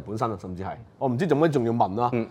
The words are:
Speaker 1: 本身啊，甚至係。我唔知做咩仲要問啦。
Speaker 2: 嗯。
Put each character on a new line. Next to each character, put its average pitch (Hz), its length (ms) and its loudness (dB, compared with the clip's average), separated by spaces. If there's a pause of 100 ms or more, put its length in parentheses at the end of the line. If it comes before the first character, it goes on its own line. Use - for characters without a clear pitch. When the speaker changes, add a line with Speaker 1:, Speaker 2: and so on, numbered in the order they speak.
Speaker 1:
本 104 120 -6
身 117 120 0
啊， 101 100 -6
甚 92 140 -10
至 90 80 -8
係。 95 60 -8 (300)
我 135 100 0
唔 120 80 0
知 147 100 0
做 151 120 4
咩 160 100 6
仲 139 160 2
要 117 80 0
問 107 260 0
啦。 120 140 0
Speaker 2:
嗯。 113 180 -2